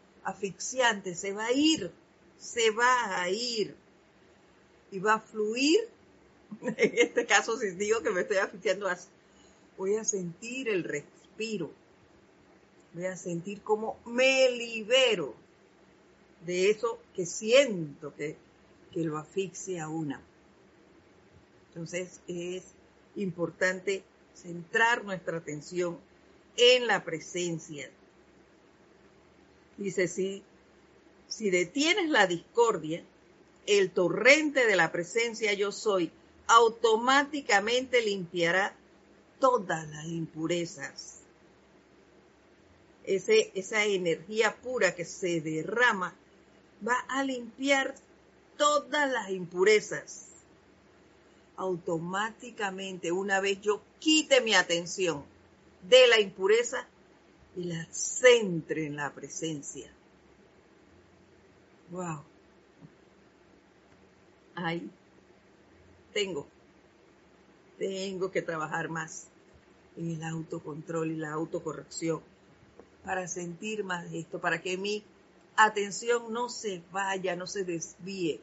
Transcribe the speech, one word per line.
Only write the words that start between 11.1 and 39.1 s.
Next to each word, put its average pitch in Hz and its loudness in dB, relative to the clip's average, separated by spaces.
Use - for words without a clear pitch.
voy 175 -8
a 185 -6
sentir 180 -8
cómo 214 -4
me 262 4
libero 233 0
de 180 2
eso 226 0
que 175 -4
siento 196 2
que, 147 -8
que 165 -2
lo 151 -4
asfixia 180 -6
a 156 -8
una. 156 -6
Entonces, 175 -12
es 180 -8
importante 185 -2
centrar 220 0
nuestra 185 -6
atención 165 -6
en 247 6
la 196 0
presencia. 165 -6
Dice, 190 -2
"Si, 196 -6
si 214 -2
detienes 294 2
la 214 6
discordia, 175 0
el 202 4
torrente 254 4
de 202 4
la 175 4
presencia 226 -2
yo 202 -2
soy 190 0
automáticamente 240 4
limpiará 185 0